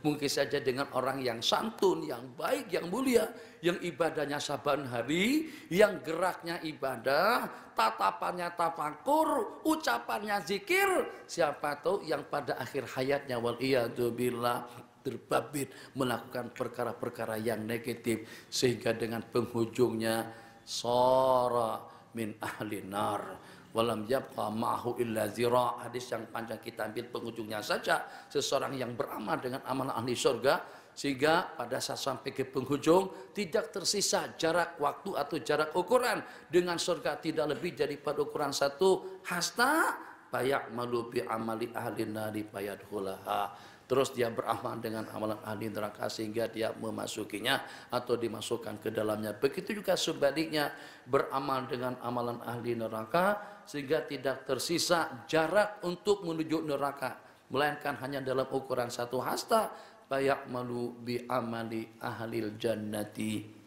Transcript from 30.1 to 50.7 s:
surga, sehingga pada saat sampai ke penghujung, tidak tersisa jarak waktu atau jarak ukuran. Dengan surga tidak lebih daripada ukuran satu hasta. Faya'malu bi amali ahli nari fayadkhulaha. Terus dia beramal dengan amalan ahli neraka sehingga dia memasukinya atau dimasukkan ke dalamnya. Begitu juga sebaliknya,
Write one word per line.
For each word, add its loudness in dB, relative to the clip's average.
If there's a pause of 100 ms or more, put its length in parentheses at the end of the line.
surga, 4 (320)
sehingga 2
pada -4
saat -4
sampai -4
ke -2
penghujung, 4
tidak 0
tersisa 0
jarak 2
waktu -2
atau 0
jarak 2
ukuran. 2 (320)
Dengan 4
surga 0
tidak 2
lebih -4
daripada 0
ukuran 0
satu 2
hasta. 2 (360)
Faya'malu 0 (120)
bi 0
amali -2
ahli -4
nari -4
fayadkhulaha. -6 (120)
Terus 2
dia 0
beramal -4
dengan -4
amalan -2
ahli -4
neraka -4
sehingga -2
dia -2
memasukinya -2 (320)
atau 0
dimasukkan -4
ke -4
dalamnya. -2
Begitu -2
juga 4
sebaliknya, 2 (320)